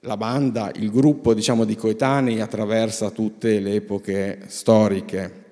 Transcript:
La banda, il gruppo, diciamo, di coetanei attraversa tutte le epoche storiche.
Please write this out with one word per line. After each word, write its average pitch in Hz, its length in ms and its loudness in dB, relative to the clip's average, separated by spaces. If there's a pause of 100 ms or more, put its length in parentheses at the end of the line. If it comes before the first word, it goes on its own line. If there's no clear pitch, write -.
La 113 160 -6
banda, 113 600 -2
il 107 140 -4
gruppo, 135 440 4
diciamo, 113 300 2
di 107 100 -2
coetanei 117 640 0
attraversa 107 720 -2
tutte 107 480 0
le 101 160 -2
epoche 101 720 -4
storiche. 98 1040 0